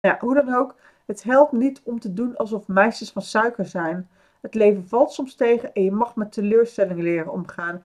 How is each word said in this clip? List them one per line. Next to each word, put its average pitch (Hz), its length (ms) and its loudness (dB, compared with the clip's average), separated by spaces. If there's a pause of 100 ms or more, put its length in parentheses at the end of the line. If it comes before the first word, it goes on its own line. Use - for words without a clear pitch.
Nou 190 140 2
ja, - 60 -8
hoe 240 140 -2
dan 254 200 0
ook, 269 200 -2 (320)
het 208 160 -10
helpt 277 300 6
niet 262 300 -2
om 233 180 -8
te 196 120 -8
doen 240 240 -6
alsof 214 320 -4
meisjes 208 420 2
van 196 120 -8
suiker 226 440 -2
zijn. 175 420 -6 (320)
Het - 140 -14
leven 208 340 4
valt 269 240 2
soms 262 220 -8
tegen 240 380 0
en 202 100 -2
je 190 100 2
mag 233 240 -2
met 208 160 -6
teleurstellingen 208 720 0
leren 170 280 -2
omgaan. 175 580 -8